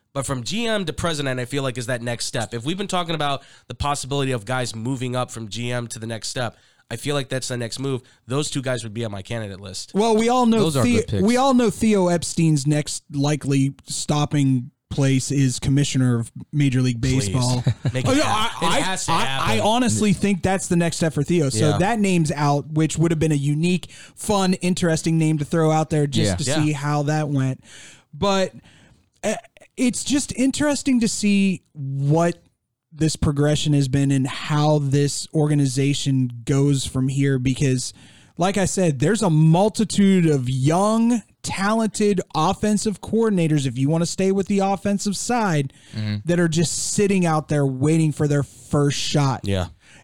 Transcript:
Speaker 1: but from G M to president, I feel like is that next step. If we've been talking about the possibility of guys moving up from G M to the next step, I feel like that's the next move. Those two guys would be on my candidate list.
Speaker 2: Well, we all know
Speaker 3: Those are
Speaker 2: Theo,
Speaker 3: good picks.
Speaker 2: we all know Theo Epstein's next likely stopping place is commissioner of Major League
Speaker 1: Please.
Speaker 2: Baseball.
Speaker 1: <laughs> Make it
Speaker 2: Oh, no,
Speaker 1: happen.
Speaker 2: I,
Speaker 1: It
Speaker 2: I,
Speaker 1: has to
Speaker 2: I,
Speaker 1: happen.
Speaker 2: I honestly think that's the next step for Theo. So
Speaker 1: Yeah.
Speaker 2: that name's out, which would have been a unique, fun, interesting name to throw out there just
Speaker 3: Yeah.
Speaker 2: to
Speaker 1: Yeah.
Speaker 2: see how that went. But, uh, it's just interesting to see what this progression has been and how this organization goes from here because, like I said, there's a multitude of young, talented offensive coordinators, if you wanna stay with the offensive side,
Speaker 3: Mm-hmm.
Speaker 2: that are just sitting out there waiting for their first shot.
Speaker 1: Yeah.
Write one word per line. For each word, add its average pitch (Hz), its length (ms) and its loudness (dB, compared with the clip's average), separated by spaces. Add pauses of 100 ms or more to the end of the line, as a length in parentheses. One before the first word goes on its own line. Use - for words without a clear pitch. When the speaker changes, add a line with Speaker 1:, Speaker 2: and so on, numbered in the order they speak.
(120)
Speaker 1:
but 139 120 -6
from 127 200 -6
G 220 220 -4
M 214 180 -2
to 151 80 -6
president, 143 480 -4
I 123 40 -6
feel 135 200 -6
like 127 140 -4
is 120 80 -8
that 120 160 -4
next 120 240 -6
step. 117 280 -6
If 117 100 -8
we've 175 140 -4
been 208 80 -6
talking 175 300 -4
about 143 260 -4 (240)
the - 80 -16
possibility 139 580 -4
of 110 120 -6
guys 123 320 -6
moving 123 400 -6
up 123 160 -4
from 113 160 -12
G 117 240 -6
M 120 160 -6
to 113 100 -14
the 110 80 -10
next 113 220 -10
step, 120 280 -6 (320)
I 117 60 -10
feel 147 220 -6
like 135 120 -4
that's 131 200 -6
the 123 80 -4
next 120 240 -8
move. 135 200 -4 (280)
Those 139 200 -4
two 139 140 -6
guys 123 220 -4
would 107 100 -12
be 117 100 -4
on 107 60 -6
my 98 100 -10
candidate 101 400 -10
list. 101 320 -14
Speaker 2:
Well, 214 240 2
we 226 120 2
all 247 180 4
know 226 140 4
Speaker 3:
Those 160 160 0
are 131 80 2
Speaker 2:
Theo, 240 160 4
Speaker 3:
good - 80 -6
picks. 190 160 0
Speaker 2:
we 240 120 4
all 269 160 4
know 240 160 4
Theo 208 380 2
Epstein's 165 580 2
next 147 380 -2 (100)
likely 139 600 0 (140)
stopping 143 840 0 (180)
place 135 440 0
is 135 260 2
commissioner 131 640 2
of 113 100 -8 (220)
Major 139 280 2
League 123 220 0
Speaker 1:
Please. 131 260 0
Speaker 2:
Baseball. 123 360 0 (120)
Speaker 1:
<laughs> 123 160 -4
Make 131 140 -4
it - 20 4
Speaker 2:
Oh, 262 60 4
no, 294 80 2
Speaker 1:
happen. 214 460 -2
Speaker 2:
I, 202 100 2
Speaker 1:
It - 40 0
Speaker 2:
I, - 40 -2
Speaker 1:
has 185 200 -4
to 165 60 0
Speaker 2:
I, 170 120 2
Speaker 1:
happen. 135 260 -2
Speaker 2:
I 220 140 2
honestly 214 480 2
think 196 320 0
that's 190 240 -2
the 180 80 2
next 170 220 0
step 165 140 0
for 147 120 -2
Theo. 170 260 2
So 151 200 2
Speaker 1:
Yeah. 147 80 0
Speaker 2:
that 214 200 2
name's 180 320 2
out, 143 420 0
which 156 240 0
would 165 140 2
have 165 80 0
been 160 140 2
a - 20 2
unique, 151 560 0 (240)
fun, 190 400 0
interesting 165 640 0
name 156 200 2
to 143 60 -4
throw 156 280 2
out 156 180 0
there 151 160 2
just 113 240 0
Speaker 3:
Yeah. 92 60 0
Speaker 2:
to 90 80 -6
Speaker 1:
Yeah. 151 220 0
Speaker 2:
see 151 60 0
how 147 300 -2
that 151 260 -2
went. 131 360 -2 (500)
But, 190 400 0 (680)
uh, 208 100 0 (420)
it's - 280 -2
just - 320 -2
interesting 269 640 0
to 226 80 2
see 196 540 2 (100)
what 147 640 0 (540)
this 156 240 -2
progression 147 580 2
has 139 140 2
been 139 220 0
and 135 160 2
how 151 520 0
this 143 560 0
organization 139 960 2 (160)
goes 139 400 2
from 131 220 -2
here 139 300 0
because, 131 540 0 (460)
like 190 180 0
I 196 80 2
said, 165 360 0
there's 196 200 2
a 214 80 2
multitude 185 1000 4
of 139 220 2
young, 202 760 2 (200)
talented 208 800 0 (120)
offensive 196 680 0
coordinators, 175 640 2
if 120 100 -4
you 135 140 0
wanna 165 160 2
stay 190 260 0
with 196 140 0
the 202 140 0
offensive 196 560 -2
side, 185 560 0 (220)
Speaker 3:
Mm-hmm. 107 300 -4
Speaker 2:
that 170 160 2
are 170 80 4
just 156 240 0 (220)
sitting 196 320 2
out 156 220 0
there 143 180 2
waiting 151 460 2
for 156 140 0
their 143 160 2
first - 560 -2
shot. 135 460 0
Speaker 1:
Yeah. 95 220 0 (380)